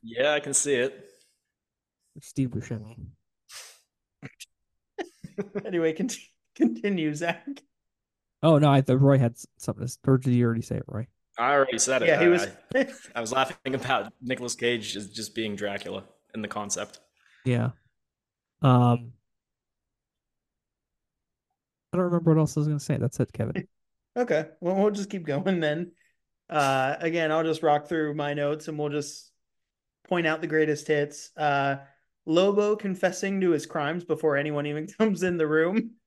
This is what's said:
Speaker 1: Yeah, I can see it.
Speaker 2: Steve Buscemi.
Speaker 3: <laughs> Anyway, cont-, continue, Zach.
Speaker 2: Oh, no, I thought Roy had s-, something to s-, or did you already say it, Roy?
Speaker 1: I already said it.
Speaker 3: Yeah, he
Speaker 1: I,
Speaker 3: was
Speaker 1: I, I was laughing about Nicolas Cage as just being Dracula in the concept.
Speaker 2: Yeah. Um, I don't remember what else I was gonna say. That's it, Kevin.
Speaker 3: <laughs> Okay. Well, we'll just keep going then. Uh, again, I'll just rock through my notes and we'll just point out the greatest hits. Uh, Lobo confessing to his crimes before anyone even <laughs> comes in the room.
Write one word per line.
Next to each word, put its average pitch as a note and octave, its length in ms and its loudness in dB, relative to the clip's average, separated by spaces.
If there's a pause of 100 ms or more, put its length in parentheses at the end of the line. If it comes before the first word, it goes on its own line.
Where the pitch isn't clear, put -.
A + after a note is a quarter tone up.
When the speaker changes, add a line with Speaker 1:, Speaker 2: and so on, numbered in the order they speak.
Speaker 1:
Yeah, A#2+ 300 -2
I D3 80 0
can C#3+ 140 -8
see C#3+ 200 2
it. - 340 -2 (1120)
Speaker 2:
Steve C3+ 300 -4
Buscemi. A2 460 -10 (1300)
Speaker 3:
<laughs> - 60 -18 (1400)
Anyway, E3+ 280 0
cont-, - 240 -6 (400)
continue, F#3+ 580 0
Zach. E3+ 320 -4 (960)
Speaker 2:
Oh, D3+ 160 8
no, D3 140 6
I C#3 80 8
thought C3 200 2
Roy C#3 180 8
had A#2+ 160 2
s-, - 120 -18 (100)
something G2+ 260 -8
to - 20 -6
s-, B2+ 200 -8
or C3 140 6
did B2+ 160 2
you A#2+ 100 4
already A#2 180 0
say A2 160 -6
it, - 100 -8
Roy? A2+ 180 -8 (320)
Speaker 1:
I B2 140 2
already C3 260 2
said B2+ 240 2
it. D#3+ 60 4
Speaker 3:
Yeah, D#3 100 4
he - 80 4
Speaker 1:
I, - 20 8
Speaker 3:
was C3+ 180 4 (280)
Speaker 1:
I, C4+ 120 2 (280)
I A#2+ 60 -4
was A2+ 100 -6
laughing C3 460 -2
about B2+ 440 -2
Nicolas B2 360 -6
Cage A#2+ 400 -2
as G2+ 120 -10
just G#2+ 280 -12
being A2 180 -4
Dracula G2 480 -8 (320)
in A2 80 -8
the G#2 60 -8
concept. G#2 500 -8 (460)
Speaker 2:
Yeah. A#2+ 260 0 (920)
Um, A#2+ 500 4 (2750)
I E3+ 60 -2
don't F3+ 80 0
remember E3+ 260 2
what D#3 80 6
else D3+ 160 0
I D3+ 40 0
was D3 60 0
gonna D3 140 -2
say. - 160 -2
That's - 240 -2
it, - 120 0
Kevin. - 400 -6
Speaker 3:
<laughs> - 40 -20 (400)
Okay. D#3+ 300 0 (140)
Well, F3+ 140 -2
we'll G3+ 160 4
just G3+ 200 -6
keep F3+ 140 -8
going D3+ 360 -2
then. D#3+ 320 -2 (580)
Uh, C3+ 480 2
again, E3 320 -2
I'll D#3+ 140 0
just D#3+ 180 -2
rock D3 240 2
through D#3 280 -2
my D3 200 -4
notes D3 320 -4
and D#3 100 -10
we'll D3 120 -4
just C#3+ 420 -8 (800)
point E3+ 180 0
out D#3 140 0
the E3 80 -6
greatest D3+ 400 0
hits. D3 480 -2
Uh, C#3 400 0 (500)
Lobo G3+ 480 4
confessing G3 680 -2
to F3+ 100 2
his D3 120 0
crimes D#3+ 400 -4
before D#3 320 0
anyone D3 300 -2
even D3+ 220 -6
<laughs> - 100 -20
comes G3+ 240 2
in F3+ 140 0
the D#3 100 0
room. F3 460 0 (140)